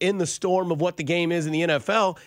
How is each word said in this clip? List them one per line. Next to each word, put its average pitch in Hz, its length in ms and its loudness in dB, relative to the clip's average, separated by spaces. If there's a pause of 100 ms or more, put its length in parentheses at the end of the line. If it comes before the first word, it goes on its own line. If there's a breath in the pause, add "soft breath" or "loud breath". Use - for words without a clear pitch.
in 196 160 0
the 175 100 0
storm 185 460 0
of 147 80 -2
what 180 160 0
the 156 80 -6
game 170 260 0
is 170 140 0
in 156 80 -2
the 160 100 0
N 165 60 0
F 147 200 0
L, 202 380 2